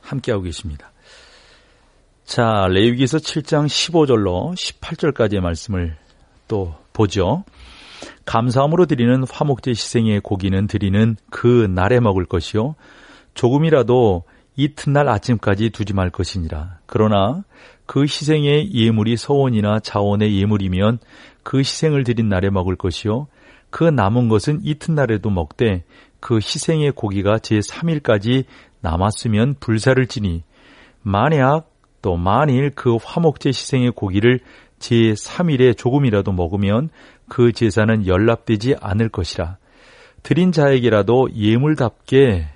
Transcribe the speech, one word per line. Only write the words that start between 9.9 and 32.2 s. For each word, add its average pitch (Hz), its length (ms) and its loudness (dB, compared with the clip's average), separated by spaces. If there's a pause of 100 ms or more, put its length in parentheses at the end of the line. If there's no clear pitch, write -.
고기는 95 480 -2
드리는 104 480 2 (140)
그 120 380 4
날에 95 300 2
먹을 98 280 2
것이요, 107 500 -4 (580)
조금이라도 123 880 2 (320)
이튿날 143 540 0
아침까지 107 600 0
두지 101 240 -6
말 92 160 0
것이니라. 85 760 -8
그러나 185 560 0 (440)
그 135 160 0
희생의 147 720 0
예물이 113 440 2
서원이나 110 640 0
자원의 104 600 0
예물이면 101 600 0 (420)
그 - 160 -2
희생을 139 460 -2
드린 113 240 0
날에 98 220 0
먹을 92 260 -2
것이요, 110 500 -4 (440)
그 - 140 -2
남은 120 440 2
것은 110 360 0
이튿날에도 139 680 -2
먹되 90 540 -2 (360)
그 - 160 -2
희생의 147 560 -2
고기가 101 460 -2
제삼 110 500 -2
일까지 127 560 0 (380)
남았으면 107 800 0
불사를 127 480 2
지니, 87 340 -6 (580)
만약 135 680 0 (320)
또 90 160 0
만일 127 560 2